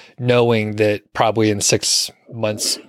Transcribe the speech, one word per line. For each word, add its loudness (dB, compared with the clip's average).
knowing 2
that 0
probably 2
in 0
six -2
months -6